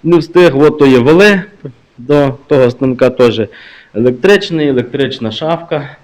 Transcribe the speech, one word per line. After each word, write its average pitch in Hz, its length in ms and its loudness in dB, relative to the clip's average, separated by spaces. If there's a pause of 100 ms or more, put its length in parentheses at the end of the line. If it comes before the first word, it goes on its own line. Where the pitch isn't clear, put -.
не 165 160 0
встиг. 156 400 2
От 147 200 2
то 143 80 4
є 131 120 4
вали 180 440 2 (560)
до 139 360 -2 (120)
того 131 240 2
станка 127 400 -2
теж 117 300 0 (540)
електричний, 151 760 -2
електрична 123 640 -6
шафка. 160 720 -8